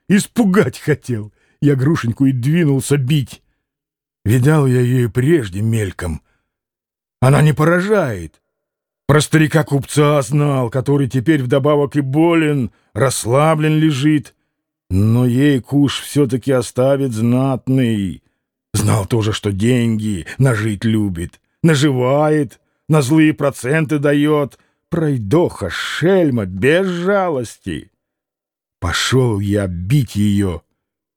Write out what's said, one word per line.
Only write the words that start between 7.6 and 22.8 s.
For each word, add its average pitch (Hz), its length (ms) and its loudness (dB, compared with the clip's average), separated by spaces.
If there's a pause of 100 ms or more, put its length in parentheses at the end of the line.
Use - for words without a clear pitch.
Про 143 140 4
старика-купца 147 1000 0
знал, 139 480 -2
который 139 400 -2
теперь 131 340 0
вдобавок 143 540 0
и 147 40 0
болен, 147 680 0 (220)
расслаблен 151 840 0
лежит. 151 560 0 (580)
Но 113 360 2
ей 131 340 2
куш 139 400 0
всё-таки 135 500 -2
оставит 135 600 0
знатный. 120 1120 -2 (500)
Знал 104 320 0
тоже, 110 280 -2
что 101 180 -4
деньги 107 720 -2 (140)
нажить 110 440 -2
любит, 101 560 -4 (220)
наживает, 147 1000 0 (280)